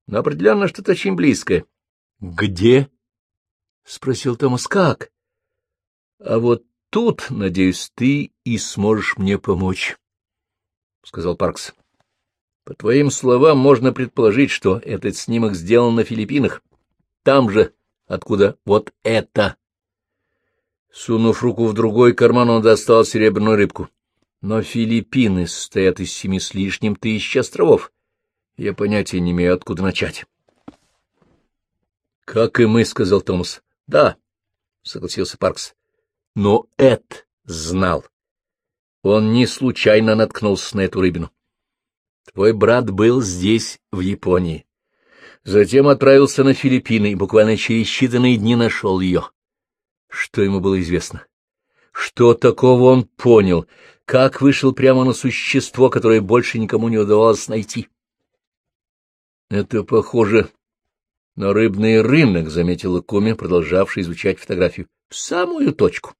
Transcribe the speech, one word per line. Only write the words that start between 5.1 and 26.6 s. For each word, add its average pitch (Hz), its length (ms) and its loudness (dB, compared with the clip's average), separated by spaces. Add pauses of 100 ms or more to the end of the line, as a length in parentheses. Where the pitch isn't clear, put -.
"А - 180 -4
вот 120 260 0 (260)
тут, 226 400 -2
надеюсь, 92 680 -2
ты 139 360 -2 (120)
и 117 140 -4
сможешь 104 600 -4
мне 98 200 -2
помочь", — 92 600 -4 (1040)
сказал 85 320 -8
Паркс. - 380 -6 (920)
"По - 80 -16
твоим 135 360 0
словам, 135 480 2
можно 131 360 4
предположить, 120 580 0
что 98 260 -2
этот 101 380 -8
снимок 113 400 -4
сделан 117 400 2
на 113 80 2
Филиппинах, 110 580 -4 (640)
там 135 260 2
же, 98 240 0 (320)
откуда 98 600 -2
вот 104 280 0 (100)
это". 107 520 -2 (1400)
Сунув 113 500 -2
руку 117 260 -2
в 107 60 -2
другой 117 400 4
карман, 120 360 2
он 113 120 2
достал 110 440 4
серебряную 107 500 0
рыбку. 98 340 -2 (520)
"Но 107 200 -4
Филиппины 110 840 -2
состоят - 520 -2
из 90 120 -8
семи 95 280 -6
с - 140 -10
лишним 98 420 -4